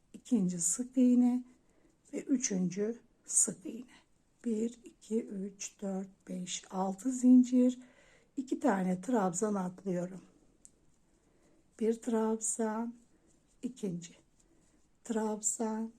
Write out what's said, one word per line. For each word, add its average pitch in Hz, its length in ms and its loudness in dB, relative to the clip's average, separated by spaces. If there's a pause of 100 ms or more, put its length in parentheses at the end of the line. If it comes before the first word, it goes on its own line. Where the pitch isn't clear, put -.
(140)
ikinci 180 480 0
sık - 360 -2
iğne 247 460 4 (720)
ve 285 100 -8
üçüncü 202 760 0 (260)
sık - 400 0
iğne. 247 360 -12 (440)
Bir, 233 380 -2
iki, - 420 -6
üç, 196 560 -12
dört, 196 460 -8
beş, 185 440 -8
altı 196 400 -4
zincir, 254 680 6 (580)
iki - 220 -4
tane 185 420 0
trabzan 208 520 0
atlıyorum. 180 680 -6 (1600)
Bir 220 120 2
trabzan, 226 1000 -2 (640)
ikinci 175 520 -8 (880)
trabzan, 220 960 -4